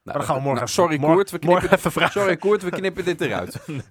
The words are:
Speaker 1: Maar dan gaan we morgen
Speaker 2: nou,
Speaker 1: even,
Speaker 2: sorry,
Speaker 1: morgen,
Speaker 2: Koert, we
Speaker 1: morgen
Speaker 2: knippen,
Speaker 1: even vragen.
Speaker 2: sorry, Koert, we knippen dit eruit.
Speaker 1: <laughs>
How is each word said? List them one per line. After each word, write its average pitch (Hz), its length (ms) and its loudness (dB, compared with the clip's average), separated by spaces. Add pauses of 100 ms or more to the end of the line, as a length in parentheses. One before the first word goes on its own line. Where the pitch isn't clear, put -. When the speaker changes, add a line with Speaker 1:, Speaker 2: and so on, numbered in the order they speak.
Speaker 1:
Maar - 100 -12
dan 143 100 -2
gaan 139 120 -2
we 131 60 -4
morgen 139 120 0
Speaker 2:
nou, 123 180 -2
Speaker 1:
even, 185 120 2
Speaker 2:
sorry, 156 160 2
Speaker 1:
morgen, 156 160 4
Speaker 2:
Koert, 196 160 2
we 175 100 -8
Speaker 1:
morgen 180 260 2
Speaker 2:
knippen, 185 100 4
Speaker 1:
even 165 140 0
vragen. 165 300 0
Speaker 2:
sorry, 185 160 2
Koert, 202 260 0
we 180 60 -4
knippen 180 360 -4
dit 170 160 -2
eruit. 98 380 -4
Speaker 1:
<laughs> - 80 -20 (240)